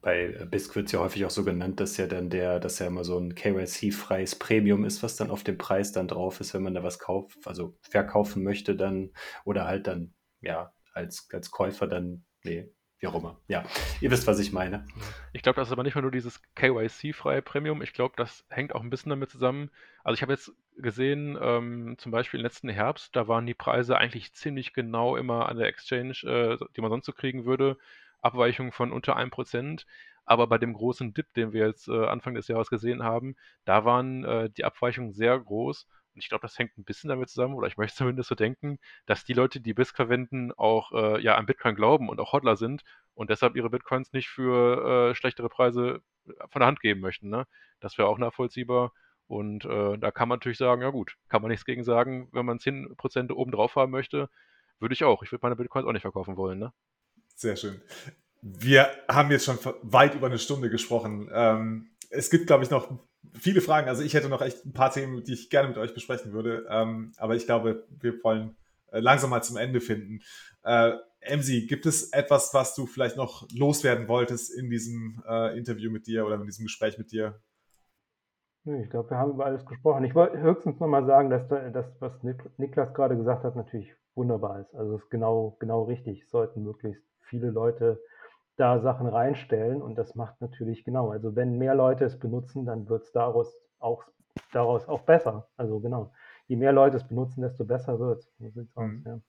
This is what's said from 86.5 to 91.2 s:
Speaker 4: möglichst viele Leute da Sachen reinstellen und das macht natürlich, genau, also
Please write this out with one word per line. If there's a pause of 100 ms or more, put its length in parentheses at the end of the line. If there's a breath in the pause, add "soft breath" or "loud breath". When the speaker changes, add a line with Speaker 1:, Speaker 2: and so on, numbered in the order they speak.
Speaker 4:
möglichst (180)
viele
Leute (580 loud breath)
da
Sachen
reinstellen
und
das
macht
natürlich,
genau,
also